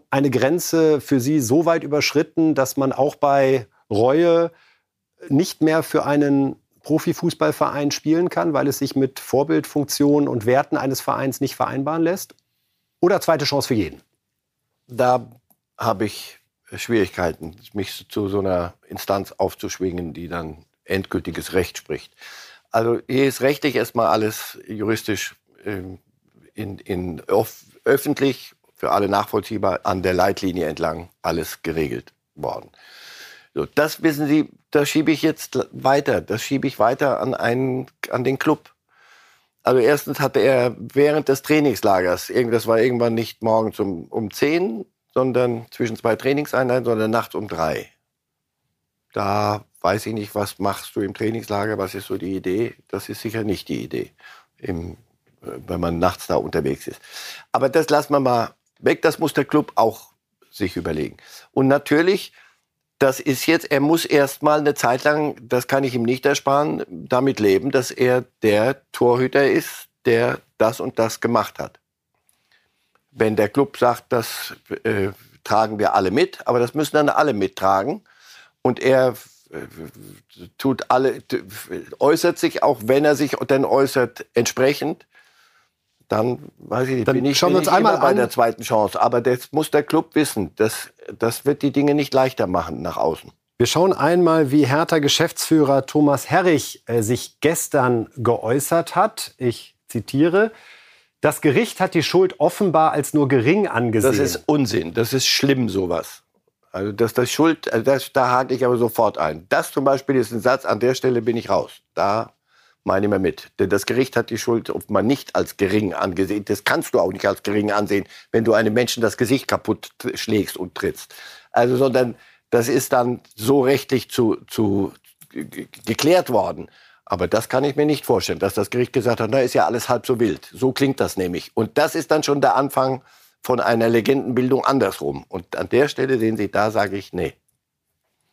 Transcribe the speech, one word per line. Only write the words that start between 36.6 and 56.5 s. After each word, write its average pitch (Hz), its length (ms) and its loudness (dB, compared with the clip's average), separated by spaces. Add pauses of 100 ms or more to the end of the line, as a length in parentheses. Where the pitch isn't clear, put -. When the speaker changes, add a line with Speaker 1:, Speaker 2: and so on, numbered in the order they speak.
Speaker 2:
ich 127 100 -6
weiter 123 440 0
an 123 120 -2
einen, 131 540 -2 (220)
an 117 140 -4
den 135 140 0
Club. - 360 -2 (920)
Also 127 160 4
erstens 139 400 2
hatte 135 220 0
er 123 360 2
während 147 520 0
des 135 120 0
Trainingslagers, 101 880 2
irgend-, 117 220 0
das 110 160 0
war 113 120 2
irgendwann 120 340 2
nicht 113 300 -6
morgens 110 360 0
um, 98 260 -4
um 110 260 -6
zehn, 180 540 -2 (280)
sondern 123 580 0
zwischen 113 240 -4
zwei 110 220 0
Trainingseinheiten, 131 640 0
sondern 110 260 0
nachts 113 260 -2
um 101 120 -8
drei. 78 420 -4 (1200)
Da 104 500 -2 (160)
weiß 98 280 0
ich 110 60 -6
nicht, 104 220 -8
was 101 240 -4
machst 98 360 -6
du - 40 -2
im 101 140 -4
Trainingslager, 107 640 -4
was 95 180 -6
ist 98 120 -12
so 95 100 -6
die 92 180 -6
Idee? 95 400 -4 (140)
Das 98 180 -10
ist - 140 -12
sicher 110 240 -6
nicht 95 240 -6
die 62 120 -4
Idee, - 300 -8 (460)
im, 85 400 -8 (440)
äh, - 100 -14 (160)
wenn 87 120 -4
man 85 200 -2
nachts 87 280 -2
da 87 80 0
unterwegs 69 520 -2